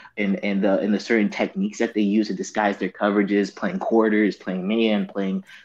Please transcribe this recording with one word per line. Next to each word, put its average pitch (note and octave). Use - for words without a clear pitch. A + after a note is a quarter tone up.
and, G2
and G2+
the, F#2+
and G#2
the G2
certain G#2+
techniques G2+
that A2+
they G#2+
use G#2
to G2
disguise G2+
their F#2+
coverages, G2+
playing F#2+
quarters, G#2+
playing F#2
man, G#2+
playing F#2+